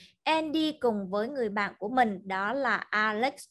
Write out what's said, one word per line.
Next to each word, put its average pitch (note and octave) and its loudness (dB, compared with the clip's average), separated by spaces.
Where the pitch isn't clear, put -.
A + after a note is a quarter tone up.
Andy D#4 0
cùng G#3 -2
với G#3 -2
người B3+ -2
bạn G3+ -2
của - -4
mình A#3 4
đó F#3+ -2
là B3+ 0
Alex G#3+ 0